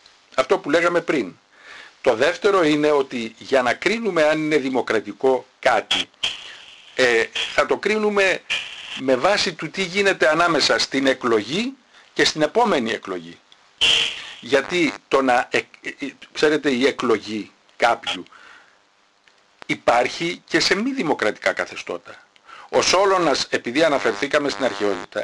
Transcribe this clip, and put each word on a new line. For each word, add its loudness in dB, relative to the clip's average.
Αυτό 2
που -8
λέγαμε 2
πριν. -4
Το 4
δεύτερο 2
είναι 2
ότι -2
για 0
να 0
κρίνουμε -2
αν 2
είναι 0
δημοκρατικό 0
κάτι, 0
ε, 4
θα 2
το 0
κρίνουμε 0
με 2
βάση 0
του -10
τι -6
γίνεται 2
ανάμεσα 2
στην 0
εκλογή 0
και 2
στην -2
επόμενη 2
εκλογή. -8
Γιατί 0
το 2
να 2
εκ-, -4
ε, -14
ε, -10
ξέρετε, 2
η 2
εκλογή -2
κάποιου -2
υπάρχει 0
και 0
σε 2
μη -2
δημοκρατικά -2
καθεστώτα. -8
Ο 2
Σόλωνας, 2
επειδή -2
αναφερθήκαμε 0
στην -4
αρχαιότητα, -4